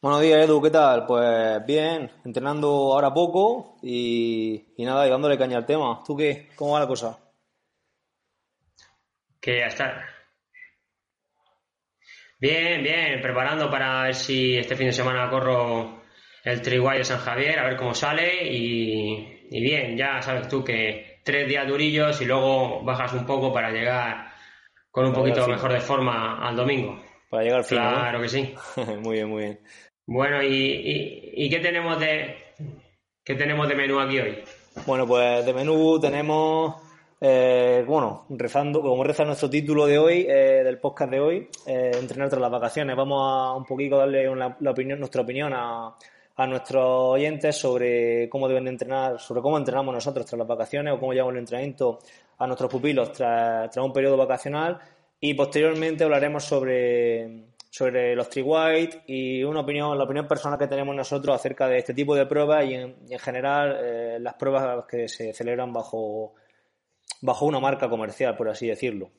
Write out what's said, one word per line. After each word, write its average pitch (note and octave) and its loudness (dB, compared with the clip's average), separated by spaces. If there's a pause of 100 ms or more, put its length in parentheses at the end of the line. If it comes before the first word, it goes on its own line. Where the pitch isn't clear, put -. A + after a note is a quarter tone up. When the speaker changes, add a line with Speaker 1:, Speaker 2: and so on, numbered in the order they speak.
Speaker 1:
Buenos C#3+ 2
días, D#3 8
Edu, D#3 6
¿qué D#3 4
tal? C3+ 6
Pues A2+ 2
bien, D3+ 0 (140)
entrenando C#3+ -2
ahora C#3 4
poco F#3 2
y, A#2 -2
y A#2+ -6
nada, C3+ 2
y C3 4
dándole C#3 2
caña B2+ 0
al A#2 -2
tema. D3 0
¿Tú D3 -4
qué? D3 -2
¿Cómo D3 -2
va D3 4
la C#3+ 2
cosa? A#2+ -4 (2250)
Speaker 2:
Que B2 0
ya A#2+ 2
está. B2+ -6 (2250)
Bien, D#3+ 0
bien, D3+ 0
preparando C3 0
para C3 0
ver C3 0
si B2+ 0
este B2 -2
fin C3 0
de A#2+ 2
semana B2+ 0
corro A#2+ 0 (440)
el A#2+ -2
Triguay C3 2
de B2+ 0
San B2 -2
Javier, C#3 -2
a B2+ 0
ver B2+ 0
cómo B2 -4
sale E3 0
y, A2 -4
y A#2 -4
bien, B2+ -2
ya C3+ -2
sabes B2+ -4
tú C3+ -2
que A2+ -4
tres C#3+ 0
días C#3 -2
durillos D3+ 0
y C3 -2
luego C3 2
bajas B2+ -2
un B2 -4
poco C3+ 0
para A2+ 0
llegar A#2 -2 (580)
con C3 2
un C3 2
Speaker 1:
Para C3 2
llegar C3+ 4
Speaker 2:
poquito B2+ 2
Speaker 1:
fino. B2 2
Speaker 2:
mejor B2+ 0
de A#2+ 0
forma A#2 -2
al A#2 -4
domingo. B2 -2 (260)
Speaker 1:
Para A2+ 0
llegar A#2+ 2
fino, A#2+ 0
¿no? B2 2
Speaker 2:
Claro A#2+ 0
que A#2 -4
sí. C3 -4 (220)
Speaker 1:
<laughs> A2 -6
Muy A2+ -2
bien, G#2+ -2
muy G#2+ -6
bien. G#2 -8 (520)
Speaker 2:
Bueno, C#3 0
¿y, C#3 2
y, - -2
y - -2
qué E3 0
tenemos E3+ -2
de, D3+ -2 (880)
qué C#3 -6
tenemos D3 0
de C#3+ 0
menú C#3 0
aquí C3+ 0
hoy? G#2+ -4 (480)
Speaker 1:
Bueno, C3 2
pues A#2+ 4
de B2+ 2
menú D#3 4
tenemos, D#3 0 (400)
eh, B2+ 6
bueno, B2+ 0
rezando, C#3+ -2
como C3 2
reza D3 0
nuestro D3 -2
título D3 2
de D3 6
hoy, E3+ 6
eh, C3+ 6
del B2 0
podcast C#3 -2
de C3+ 0
hoy, E3+ 0 (200)
eh, B2+ 0
entrenar B2+ -2
tras C3+ 0
las A#2+ 2
vacaciones. B2 -2
Vamos C3+ 0
a C3 0
un C3 -8
poquito C#3 0
darle C3+ 4
una, B2+ -4
la C#3 0
opinión, C3 -4
nuestra C3+ -4
opinión C3+ -4
a, A#2 -6 (440)
a C3 0
nuestros C3 0 (280)
oyentes D3 0
sobre A#2+ 2
cómo C3+ -2
deben C3 2
de B2+ -4
entrenar, B2+ -4
sobre A#2+ -4
cómo D3+ 2
entrenamos C3 -2
nosotros B2 -6
tras A#2 -8
las A2+ -4
vacaciones B2 -4
o B2+ -2
cómo C3 -4
llevamos B2+ 0
el B2 -6
entrenamiento B2 -4 (400)
a B2+ -2
nuestros B2+ -4
pupilos C3 0
tras, A#2 0
tras B2+ -4
un C3 -4
periodo C3+ 2
vacacional. C#3+ -2 (400)
Y D3 -2
posteriormente D#3 2
hablaremos D3 2
sobre, A#2+ 0 (260)
sobre B2 0
los A#2+ -2
tri C#3 -4
white D#3+ 2
y C3 -4
una D3+ -4
opinión, D3 -2
la C#3 2
opinión C#3+ -4
personal D3 -2
que C#3+ 0
tenemos C#3 -4
nosotros C#3 -2
acerca C3 -2
de B2+ 2
este B2 -4
tipo C#3+ 0
de C#3 4
pruebas D3 2
y C3 -4
en, B2+ -10 (100)
y B2 -14
en B2 -10
general, C#3 -2
eh, A#2 -4
las A#2+ -8
pruebas C3 -2
que A#2 -4
se A2 -10
celebran A#2+ -6
bajo, A2 -6 (840)
bajo C3 0
una D3 0
marca C3+ 0
comercial, A2+ -2
por A2+ -2
así A#2 -6
decirlo. G#2+ -4